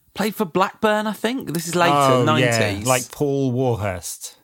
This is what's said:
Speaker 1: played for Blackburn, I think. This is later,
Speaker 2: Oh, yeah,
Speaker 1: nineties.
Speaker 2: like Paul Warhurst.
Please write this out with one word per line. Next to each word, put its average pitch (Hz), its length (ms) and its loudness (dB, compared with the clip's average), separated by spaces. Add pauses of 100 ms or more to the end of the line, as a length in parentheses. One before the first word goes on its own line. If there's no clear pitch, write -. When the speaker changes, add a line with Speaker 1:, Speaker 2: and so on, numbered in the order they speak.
(140)
Speaker 1:
played 208 220 -4
for 220 100 -2
Blackburn, 214 640 0
I 214 60 -4
think. 247 400 -6
This 165 160 -6
is 170 60 -4
later, 170 200 4
Speaker 2:
Oh, 135 240 6
yeah, 120 400 2
Speaker 1:
nineties. 104 280 -2
Speaker 2:
like 127 240 0
Paul 139 420 -2
Warhurst. 110 920 -4